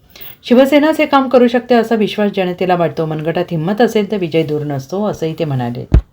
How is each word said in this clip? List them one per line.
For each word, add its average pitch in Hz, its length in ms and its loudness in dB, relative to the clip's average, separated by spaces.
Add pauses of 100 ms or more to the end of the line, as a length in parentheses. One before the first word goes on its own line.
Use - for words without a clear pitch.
(480)
शिवसेनाच 285 520 4
हे 302 60 2
काम 269 240 2
करू 247 180 4
शकते 240 280 0
असा 226 200 2
विश्वास 208 420 0
जनतेला 180 380 0
वाटतो. 160 300 -2
मनगटात 156 460 -4
हिंमत 175 300 -2
असेल 220 300 0
तर 214 60 -4
विजय 165 260 -2
दूर 147 180 -4
नसतो, 147 440 -6
असंही 160 340 -6
ते 165 60 -2
म्हणाले. 123 420 -6 (260)